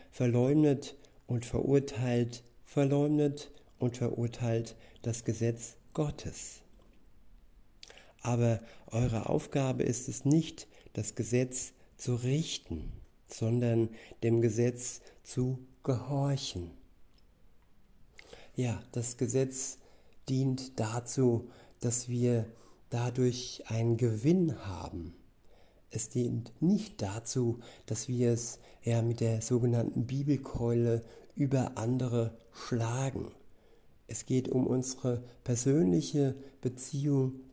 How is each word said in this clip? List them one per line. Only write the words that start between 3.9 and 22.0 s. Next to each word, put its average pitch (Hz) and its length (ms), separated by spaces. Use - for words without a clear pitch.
verurteilt 117 800
das 117 240
Gesetz 117 500
Gottes. - 680
Aber 117 400
eure 113 400
Aufgabe 135 560
ist - 240
es - 160
nicht, 160 460
das - 220
Gesetz 123 580
zu 123 120
richten, 123 760
sondern 113 600
dem 117 180
Gesetz 120 580
zu 127 360
gehorchen. 135 880
Ja, 117 340
das 117 240
Gesetz 131 640
dient 131 540
dazu, 120 680
dass - 300